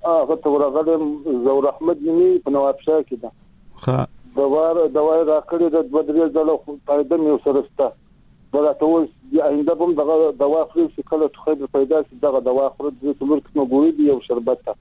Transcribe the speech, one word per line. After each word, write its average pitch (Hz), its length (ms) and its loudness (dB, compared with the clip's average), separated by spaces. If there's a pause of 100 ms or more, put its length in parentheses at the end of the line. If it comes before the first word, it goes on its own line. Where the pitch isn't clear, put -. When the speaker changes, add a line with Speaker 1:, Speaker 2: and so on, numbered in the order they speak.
Speaker 1:
آه، 165 120 2
هغه 147 220 0
ته 151 100 0
ورغلی 147 440 0
یم، 156 80 -2 (400)
زور 135 260 2
احمد 160 260 -4 (100)
نومي، 175 240 4 (140)
په 143 100 -4
نواب 139 300 0
شاه 156 220 2
کې 127 140 -8
ده. 117 80 -14 (540)
Speaker 2:
ښه. 127 240 -2 (280)
Speaker 1:
دوا، 139 300 2 (320)
دوا 151 220 2
یې 165 140 2
راکړې 170 400 0
ده، 160 160 2
دوه 147 200 0
درې 160 160 2 (100)
ځله، 156 260 2
خو 147 140 -14 (120)
فایده 143 300 0
مې 156 160 0
ورسره 135 360 0
شته. - 180 -2 (640)
دا 139 120 0
راته 151 200 0
وویل 165 220 2
چې - 300 -6 (100)
آینده 147 260 0
به 160 120 -2
هم 175 160 0
دغه 151 140 0 (280)
دوا 156 260 0
خورئ، 165 160 0 (100)
چې 160 140 -10
کله 156 160 0 (100)
ټوخی - 240 -4
در 135 180 -8
پیدا 139 240 2
شي، 131 140 -12 (100)
دغه 135 140 0 (100)
دوا 135 200 0
خورئ. 143 220 -8 (100)
درې 139 180 -4
څلور 143 260 0
قسمه 147 180 -4 (100)
ګولۍ 147 240 4
دي، 302 140 0
یو 131 160 0
شربت 120 380 -2
ده. 110 160 -6